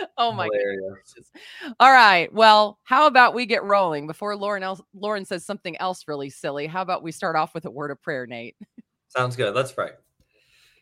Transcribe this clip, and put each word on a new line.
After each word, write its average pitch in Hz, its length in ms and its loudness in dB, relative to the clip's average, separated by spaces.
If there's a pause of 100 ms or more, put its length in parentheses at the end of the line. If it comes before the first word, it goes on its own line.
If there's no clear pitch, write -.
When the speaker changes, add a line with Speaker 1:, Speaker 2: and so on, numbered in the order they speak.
(180)
Speaker 1:
Oh 233 140 0
my 190 140 -6
Speaker 2:
Hilarious. 101 680 -6
Speaker 1:
goodness. - 680 -18
All 262 120 8
right. 202 420 6
Well, 214 500 4
how 285 220 2
about 247 300 6
we 247 100 -4
get 214 180 -2
rolling 175 440 0
before 208 280 -8
Lauren 202 280 -6
else, 190 180 -8 (140)
Lauren 202 280 -6
says 180 220 -8
something 190 320 -10
else 185 300 -6
really 139 240 -8
silly? 147 340 -8
How 175 160 -8
about 180 220 -6
we 160 80 -10
start 165 240 -6
off 160 180 -2
with 160 120 -12
a - 60 -12
word 143 200 -10
of 139 100 -14
prayer, 131 240 -8
Nate? 117 300 -14 (540)
Speaker 2:
Sounds 123 260 -4
good. 110 180 -2
Let's 127 180 -2
pray. 87 200 -8 (920)